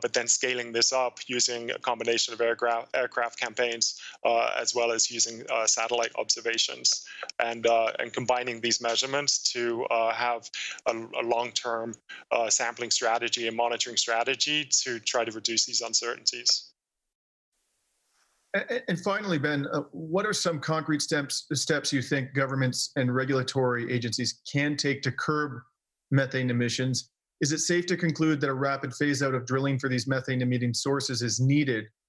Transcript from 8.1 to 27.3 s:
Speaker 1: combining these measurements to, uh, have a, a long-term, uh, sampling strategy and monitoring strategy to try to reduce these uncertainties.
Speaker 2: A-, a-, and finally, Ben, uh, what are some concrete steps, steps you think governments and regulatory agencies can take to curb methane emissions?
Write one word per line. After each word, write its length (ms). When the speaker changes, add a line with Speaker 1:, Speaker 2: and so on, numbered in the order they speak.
Speaker 1:
combining 480
these 220
measurements 560
to, 320
uh, 260
have 380
a, 80
a 280
long-term, 680
uh, 180
sampling 420
strategy 560
and 80
monitoring 420
strategy 680
to 340
try 240
to 80
reduce 340
these 160
uncertainties. 880
Speaker 2:
A-, 200
a-, 140
and 100
finally, 380
Ben, 340
uh, 100
what 340
are 80
some 260
concrete 420
steps, 520
steps 380
you 100
think 320
governments 600
and 180
regulatory 760
agencies 500
can 260
take 260
to 80
curb 480
methane 380
emissions? 600